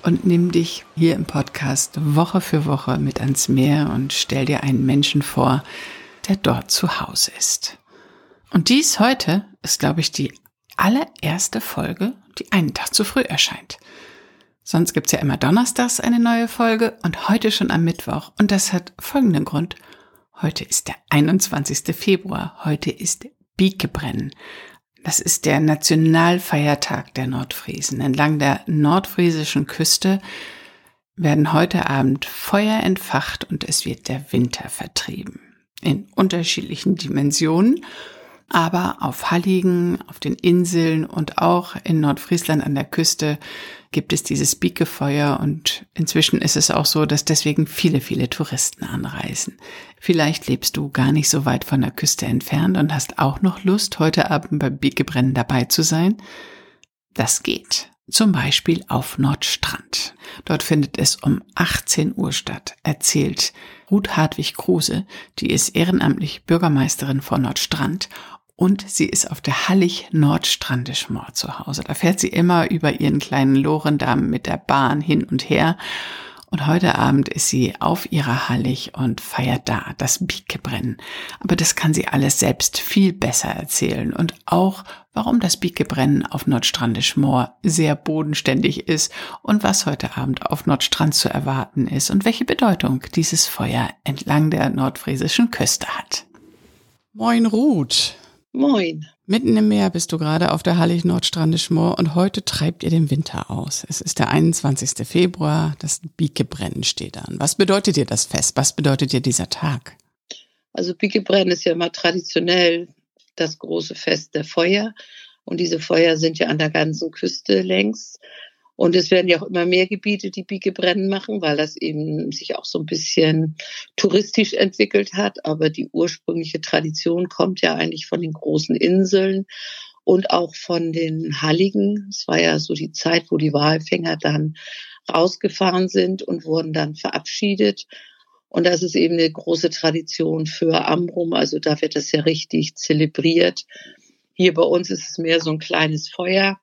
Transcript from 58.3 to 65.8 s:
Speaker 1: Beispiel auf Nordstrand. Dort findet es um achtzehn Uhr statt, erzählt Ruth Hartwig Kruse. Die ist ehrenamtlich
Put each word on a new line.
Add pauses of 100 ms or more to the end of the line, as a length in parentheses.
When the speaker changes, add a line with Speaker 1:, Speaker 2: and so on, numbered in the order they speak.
Speaker 1:
Beispiel
auf
Nordstrand. (300)
Dort
findet
es
um (120)
achtzehn
Uhr
statt,
erzählt (380)
Ruth
Hartwig
Kruse. (320)
Die
ist
ehrenamtlich